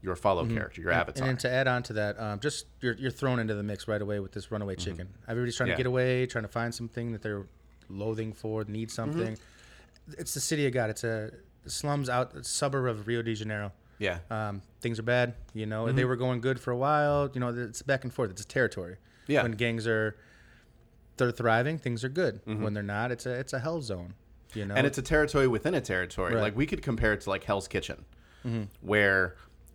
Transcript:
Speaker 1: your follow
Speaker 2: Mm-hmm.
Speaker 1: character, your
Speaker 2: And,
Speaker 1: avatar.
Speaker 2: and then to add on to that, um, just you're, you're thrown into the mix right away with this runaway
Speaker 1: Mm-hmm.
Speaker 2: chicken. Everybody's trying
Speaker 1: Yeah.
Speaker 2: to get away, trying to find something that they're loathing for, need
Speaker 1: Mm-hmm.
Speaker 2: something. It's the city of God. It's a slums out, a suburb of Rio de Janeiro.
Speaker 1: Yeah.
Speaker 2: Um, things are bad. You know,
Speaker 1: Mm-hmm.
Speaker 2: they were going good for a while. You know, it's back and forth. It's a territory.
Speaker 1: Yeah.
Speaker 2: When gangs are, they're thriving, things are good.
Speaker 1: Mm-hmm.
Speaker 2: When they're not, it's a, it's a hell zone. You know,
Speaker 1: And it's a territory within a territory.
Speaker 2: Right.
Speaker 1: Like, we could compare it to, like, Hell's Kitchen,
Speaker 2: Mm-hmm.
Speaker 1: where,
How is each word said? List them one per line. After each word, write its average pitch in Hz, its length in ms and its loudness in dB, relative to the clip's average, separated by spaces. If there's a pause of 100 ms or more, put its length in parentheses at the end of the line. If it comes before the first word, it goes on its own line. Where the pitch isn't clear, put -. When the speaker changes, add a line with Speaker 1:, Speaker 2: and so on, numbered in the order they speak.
Speaker 1:
your 92 140 -2
follow 92 280 2
Speaker 2:
Mm-hmm. 113 140 0
Speaker 1:
character, - 240 -6
your 85 100 0
Speaker 2:
And, 82 100 6
Speaker 1:
avatar. 131 260 -2
Speaker 2:
and - 20 2
then 127 80 0
to 127 120 0
add 131 180 4
on 123 160 2
to 117 100 -8
that, 104 260 -2
um, 104 200 -4
just 143 260 -4 (160)
you're, 120 140 0
you're 127 160 -4
thrown 127 280 0
into 110 140 0
the 104 100 -2
mix 104 240 -4
right 104 140 0
away 104 180 -2
with 92 140 -6
this - 180 -8
runaway 101 240 -4
Speaker 1:
Mm-hmm. 90 160 -6
Speaker 2:
chicken. 90 180 -8 (180)
Everybody's 120 280 -2
trying 120 140 2
Speaker 1:
Yeah. 85 60 4
Speaker 2:
to - 40 -2
get 127 80 2
away, 127 380 2
trying 120 180 -4
to 104 60 -6
find 117 240 -2
something 117 400 -6
that 107 80 -6
they're 101 240 -4 (440)
loathing 110 440 -4
for, 110 320 -4
need 110 240 -6
Speaker 1:
Mm-hmm. - 60 -12
Speaker 2:
something. 113 420 -2 (800)
It's 160 160 -6
the 139 80 -4
city 151 240 2
of 127 80 2
God. 117 160 2
It's - 140 -6
a 110 280 -2 (360)
slums 143 420 -2
out, 123 260 0
a 139 80 -12
suburb 135 440 0
of 107 200 -2
Rio 117 140 2
de 113 140 0
Janeiro. 104 360 -4 (280)
Speaker 1:
Yeah. 92 180 2 (140)
Speaker 2:
Um, 104 320 -4 (160)
things 117 180 -2
are 113 60 -4
bad. 123 320 4 (180)
You 110 140 -4
know, 110 180 -2
Speaker 1:
Mm-hmm. 123 100 2
Speaker 2:
they 127 100 4
were 127 100 2
going 123 260 0
good 131 180 0
for - 120 -4
a 123 60 0
while. 147 540 4
You 127 80 -4
know, 123 160 0
it's 120 280 -8
back 135 200 2
and 120 80 -6
forth. 113 200 0
It's 92 100 -10
a - 60 -12
territory. 95 500 0 (300)
Speaker 1:
Yeah. 143 160 4
Speaker 2:
When 117 80 2
gangs 113 340 0
are, 110 320 2 (1000)
they're 123 140 4
thriving, 120 460 2
things 120 260 -4
are 131 60 -2
good. 135 380 0
Speaker 1:
Mm-hmm. 107 160 -2
Speaker 2:
When 107 100 0
they're 104 80 -2
not, 104 300 -2
it's 120 160 -6
a, 127 60 -4
it's 131 200 -6
a 131 60 -2
hell 160 240 -4
zone. 95 320 -8 (400)
You 104 100 -4
know, 98 100 -4
Speaker 1:
And 131 120 4
it's 139 100 0
a 139 60 -2
territory 147 440 4
within 127 280 2
a 135 60 2
territory. 92 520 0
Speaker 2:
Right. 113 80 4
Speaker 1:
Like, 107 160 0
we 139 80 2
could - 160 -4
compare 117 320 2
it 101 80 -2
to, - 80 -6
like, 98 140 -2
Hell's 98 240 0
Kitchen, - 360 -4 (400)
Speaker 2:
Mm-hmm. 113 200 -2 (180)
Speaker 1:
where, 95 540 6 (400)